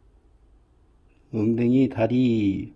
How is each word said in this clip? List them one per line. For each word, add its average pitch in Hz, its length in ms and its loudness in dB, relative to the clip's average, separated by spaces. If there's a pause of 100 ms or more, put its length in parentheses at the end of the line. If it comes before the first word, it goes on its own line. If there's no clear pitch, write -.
(1300)
엉덩이, 120 560 0
다리, 113 880 0